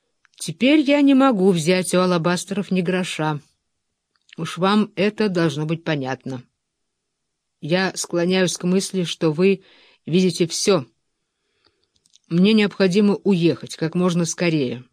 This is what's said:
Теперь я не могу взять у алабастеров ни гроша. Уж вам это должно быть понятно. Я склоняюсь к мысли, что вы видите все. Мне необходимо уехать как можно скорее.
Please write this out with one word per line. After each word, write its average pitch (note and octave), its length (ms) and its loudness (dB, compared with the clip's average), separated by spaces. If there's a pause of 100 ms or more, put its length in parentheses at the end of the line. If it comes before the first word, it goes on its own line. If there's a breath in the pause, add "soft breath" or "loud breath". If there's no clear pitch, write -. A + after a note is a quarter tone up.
(360)
Теперь C4+ 440 0
я C#4+ 220 2
не C#4 100 6
могу B3+ 380 4
взять F3 420 0
у F3+ 60 2
алабастеров F3+ 720 -2
ни F#3 100 0
гроша. E3 600 -4 (1000)
Уж E3 180 -10
вам G3 400 0
это G#3 320 -2
должно D#3+ 380 -2
быть E3 180 -6
понятно. C3 580 -6 (1200)
Я F3+ 340 -2
склоняюсь F3 600 -2
к - 80 -10
мысли, F#3 400 -2
что D#3+ 280 -2
вы F#3 320 2 (420 soft breath)
видите F3 400 0
все. E3 400 0 (1400)
Мне F#3+ 260 4
необходимо G3+ 640 2
уехать E3+ 600 0
как D#3+ 180 -6
можно F3 300 0
скорее. D3 580 -2 (100)